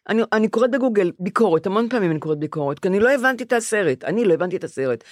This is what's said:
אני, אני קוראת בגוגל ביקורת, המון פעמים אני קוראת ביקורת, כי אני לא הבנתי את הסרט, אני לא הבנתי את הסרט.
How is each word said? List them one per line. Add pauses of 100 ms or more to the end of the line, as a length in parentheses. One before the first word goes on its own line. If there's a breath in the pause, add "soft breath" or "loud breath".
אני, (120)
אני
קוראת
בגוגל
ביקורת,
המון
פעמים
אני
קוראת
ביקורת,
כי
אני
לא
הבנתי
את
הסרט,
אני
לא
הבנתי
את
הסרט.